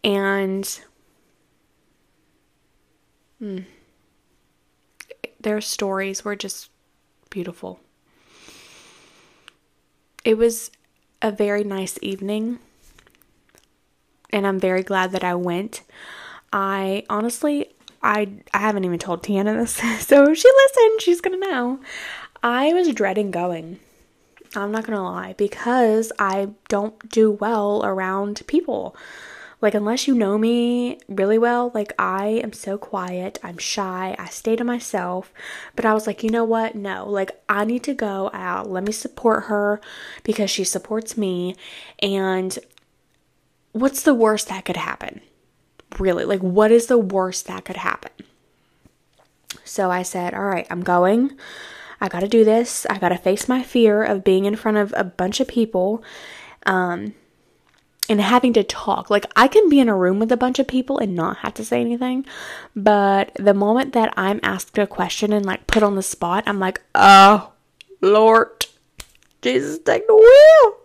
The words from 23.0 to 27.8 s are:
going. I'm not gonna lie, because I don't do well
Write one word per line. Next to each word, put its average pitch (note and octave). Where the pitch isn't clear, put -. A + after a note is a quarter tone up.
going. F3
I'm G#3
not A3
gonna G#3+
lie, F#3
because A3
I G3
don't A3
do A3
well G#3